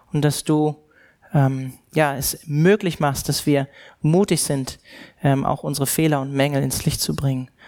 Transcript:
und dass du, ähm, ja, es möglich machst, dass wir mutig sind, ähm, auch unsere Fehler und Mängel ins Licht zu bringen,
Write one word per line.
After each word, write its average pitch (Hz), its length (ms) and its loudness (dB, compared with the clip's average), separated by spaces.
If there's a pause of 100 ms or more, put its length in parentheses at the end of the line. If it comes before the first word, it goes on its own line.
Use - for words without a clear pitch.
(120)
und 147 100 -2
dass 143 220 0
du, 151 320 0 (580)
ähm, 135 400 0 (200)
ja, 147 220 0
es - 300 -6
möglich 170 540 2
machst, 143 300 -2
dass - 160 -4
wir 139 220 2 (340)
mutig 170 420 2
sind, 135 360 -6 (440)
ähm, 139 220 2
auch - 180 -2
unsere 143 240 -2
Fehler 156 340 0
und 135 100 -8
Mängel 139 300 0
ins 135 240 -4
Licht - 160 -2
zu - 140 2
bringen, 131 340 0 (180)